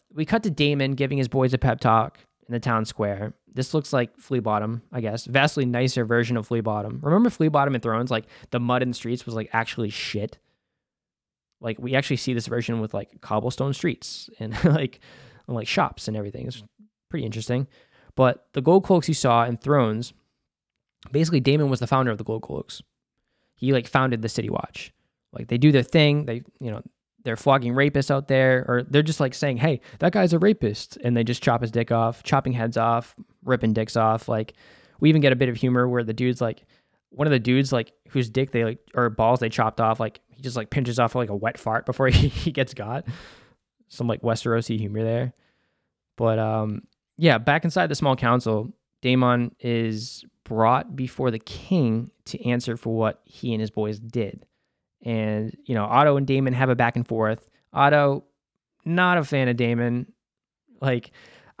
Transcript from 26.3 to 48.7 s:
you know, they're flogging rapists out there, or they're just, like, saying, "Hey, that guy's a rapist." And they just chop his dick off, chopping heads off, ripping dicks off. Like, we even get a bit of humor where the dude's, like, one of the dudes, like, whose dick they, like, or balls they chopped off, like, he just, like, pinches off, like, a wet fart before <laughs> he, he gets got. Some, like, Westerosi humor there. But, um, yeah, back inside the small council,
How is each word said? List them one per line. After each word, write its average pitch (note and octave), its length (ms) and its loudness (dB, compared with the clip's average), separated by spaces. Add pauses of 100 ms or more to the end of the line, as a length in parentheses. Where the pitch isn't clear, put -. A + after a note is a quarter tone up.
you B2+ 100 -8
know, G#2+ 120 -10 (440)
they're A#2 100 -2
flogging C3 380 2
rapists C#3 340 2
out C#3 200 0
there, C3 400 4
or B2 160 0
they're C#3+ 180 4
just, D#3 160 -2
like, C3 160 0
saying, C#3 220 -2
"Hey, C3+ 240 0 (180)
that F3+ 140 2
guy's F#3 200 2
a E3+ 60 4
rapist." D#3 640 0
And A#2+ 140 0
they A#2 80 2
just A#2 180 -4
chop A#2 180 2
his A#2 120 -4
dick A#2 180 -2
off, A2+ 320 0
chopping C3+ 300 0
heads A#2 240 -2
off, A#2 400 0 (280)
ripping B2 280 0
dicks A2 240 -2
off. A2 320 2
Like, A2 240 -4 (480)
we D3+ 80 6
even D#3 120 6
get C#3 120 6
a B2+ 40 2
bit B2+ 120 2
of A#2+ 80 -4
humor B2 320 2
where B2 160 0
the A2 100 -4
dude's, B2 260 0
like, A2+ 240 -4 (460)
one D3 160 -2
of D3+ 60 2
the B2+ 80 4
dudes, B2+ 320 2
like, A#2 200 -2 (180)
whose B2 200 -2
dick C3 220 -2
they, A#2 120 0
like, A2+ 140 -4 (160)
or B2 160 0
balls A2+ 300 2
they A2+ 80 0
chopped A2 320 -2
off, A2+ 180 2
like, A2 220 -6 (100)
he - 100 -20
just, B2+ 160 -8
like, A2 140 -6
pinches A#2+ 300 -2
off, A#2+ 160 2
like, B2 120 -2
a G2+ 60 -6
wet G#2+ 240 -4
fart A2+ 260 -4
before C3 240 0
<laughs> - 20 4
he, D3 180 6
he - 240 -4
gets C3 220 -2
got. A2 320 -8 (840)
Some, - 180 -6
like, A2+ 160 -4
Westerosi A#2 560 -2
humor G#2+ 240 -4
there. A#2 300 -2 (840)
But, A2+ 220 2
um, A2 440 -2 (360)
yeah, D#3 200 4
back C#3+ 260 0
inside E3+ 240 0
the D3 80 -4
small C#3 180 2
council, A#2 580 0 (300)